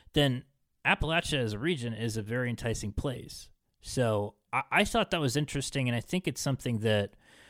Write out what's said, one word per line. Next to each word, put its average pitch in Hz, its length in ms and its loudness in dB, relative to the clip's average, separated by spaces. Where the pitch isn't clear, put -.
then 139 300 4
Appalachia 160 520 0
as 113 160 0
a 101 60 -6
region 123 340 -2
is 110 240 -4
a 110 40 -2
very 120 280 -2
enticing 113 420 -4
place. - 580 -6
So 110 540 0
I, 131 200 0
I 208 140 6
thought 220 260 0
that 175 80 0
was 139 160 2
interesting, 139 540 -2
and 120 60 0
I 117 40 0
think 185 280 -2
it's 139 140 -4
something 127 380 0
that 104 340 2